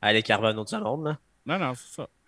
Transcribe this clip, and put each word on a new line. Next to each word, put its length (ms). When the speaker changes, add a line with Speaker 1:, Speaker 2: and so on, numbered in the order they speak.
Speaker 1:
à 120
les 100
Carbonneau 400
de 60
ce 80
monde, 300
là. 120
Speaker 2:
Non, 120
non, 160
c'est 220
ça. 120